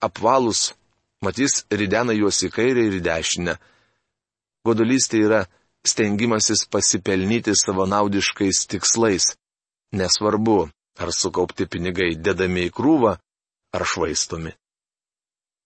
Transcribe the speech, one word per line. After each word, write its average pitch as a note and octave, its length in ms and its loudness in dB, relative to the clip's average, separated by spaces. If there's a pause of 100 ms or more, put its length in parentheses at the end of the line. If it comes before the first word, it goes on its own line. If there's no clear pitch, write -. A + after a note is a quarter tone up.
apvalūs, A#2 720 0 (500)
mat G2 160 -4
jis C3+ 320 0
ridena G#2+ 460 0
juos G#2 260 2
į F2+ 100 -2
kairę A#2+ 360 2
ir F#2+ 100 0
į E2+ 60 -4
dešinę. E2 500 -2 (1120)
Godulystė A2+ 580 2
yra G#2+ 180 4 (440)
stengimasis G#2+ 840 0
pasipelnyti G2+ 880 0
savanaudiškais G2 1200 0
tikslais. G#2 600 0 (580)
Nesvarbu, G#2+ 640 2 (400)
ar E2+ 160 -6
sukaupti F2+ 560 -2
pinigai F2+ 460 -2
dedami F2+ 520 0
į - 60 -12
krūvą, A#2+ 400 2 (600)
ar F2+ 120 -4
švaistomi. D#2+ 680 -4 (1120)